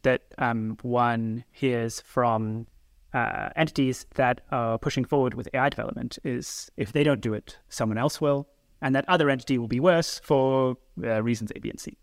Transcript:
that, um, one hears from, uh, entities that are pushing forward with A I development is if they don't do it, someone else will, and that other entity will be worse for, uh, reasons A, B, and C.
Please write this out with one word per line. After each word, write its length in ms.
that, 180
um, 420
one 720
hears 500
from, 640
uh, 440
entities 580
that 260
are 280
pushing 260
forward 300
with 180
A 60
I 100
development 560
is 540
if 140
they 120
don't 160
do 140
it, 240
someone 300
else 240
will, 260
and 120
that 120
other 220
entity 280
will 100
be 100
worse 460
for, 520
uh, 180
reasons 320
A, 60
B, 100
and 80
C. 240